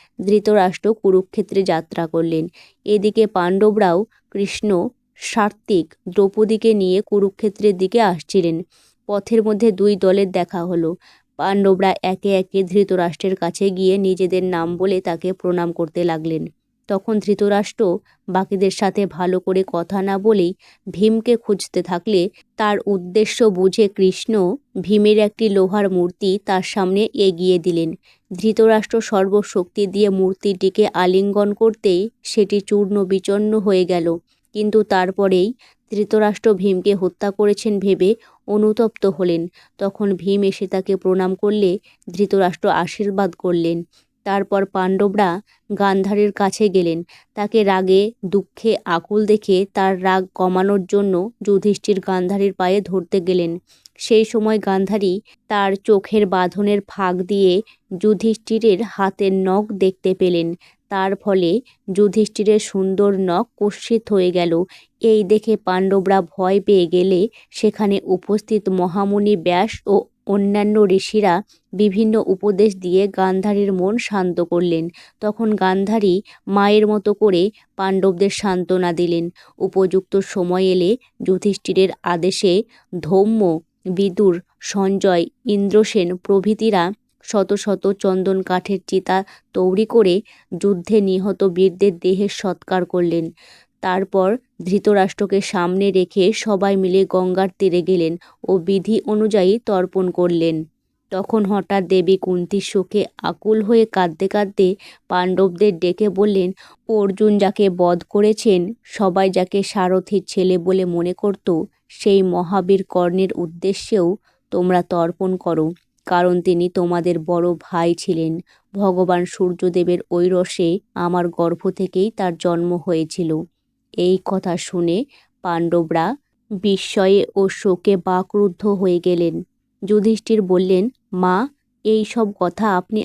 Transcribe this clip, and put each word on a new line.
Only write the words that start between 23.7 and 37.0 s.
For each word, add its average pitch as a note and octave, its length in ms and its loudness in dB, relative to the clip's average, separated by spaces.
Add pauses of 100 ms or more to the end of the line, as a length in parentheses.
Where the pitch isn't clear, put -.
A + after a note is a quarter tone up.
কৃষ্ণ F#3+ 680 0 (240)
ভীমের G#3 380 2
একটি G#3+ 300 0
লোহার G3 420 0
মূর্তি F#3 540 -2
তার F#3 180 -2
সামনে G3 520 0
এগিয়ে F#3 440 2
দিলেন। E3+ 360 -2 (380)
ধৃতরাষ্ট্র A3 680 2
সর্বশক্তি G3 840 -2
দিয়ে G3+ 220 0
মূর্তিটিকে F#3+ 840 0
আলিঙ্গন G3 600 0
করতেই G#3 560 0 (120)
সেটি G3+ 380 -2
চূর্ণ G3+ 440 0
বিচূর্ণ G3+ 540 0
হয়ে F#3+ 260 2
গেল। E3+ 320 0 (360)
কিন্তু G#3+ 300 2
তারপরেই F#3+ 720 0 (380)
ধৃতরাষ্ট্র G#3 640 0
ভীমকে F#3+ 400 0
হত্যা F#3+ 360 -4